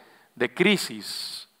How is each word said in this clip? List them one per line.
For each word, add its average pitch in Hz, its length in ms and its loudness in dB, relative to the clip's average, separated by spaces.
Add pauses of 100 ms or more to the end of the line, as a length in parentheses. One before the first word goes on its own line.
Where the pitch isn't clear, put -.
(340)
de 123 200 -2
crisis. - 920 0 (140)